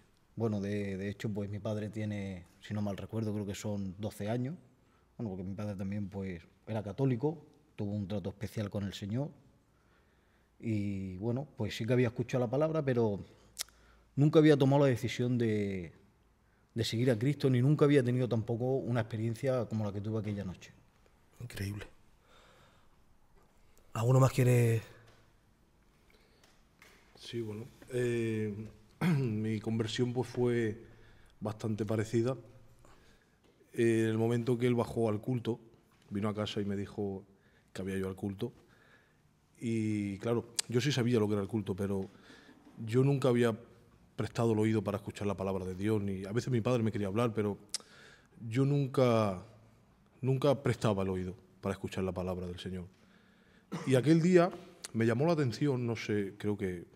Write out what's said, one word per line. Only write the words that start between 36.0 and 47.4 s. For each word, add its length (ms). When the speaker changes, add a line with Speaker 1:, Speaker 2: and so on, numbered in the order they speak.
Speaker 3:
vino 200
a 60
casa 260
y 40
me 120
dijo 480
que 80
había 160
ido 100
al 80
culto. 380
Y, 600
claro, 340
yo 140
sí 100
sabía 280
lo 80
que 60
era 80
el 60
culto, 280
pero 340
yo 180
nunca 260
había 280
prestado 380
el 60
oído 240
para 140
escuchar 280
la 120
palabra 280
de 100
Dios, 260
ni, 240
a 60
veces 200
mi 100
padre 220
me 80
quería 160
hablar, 260
pero 240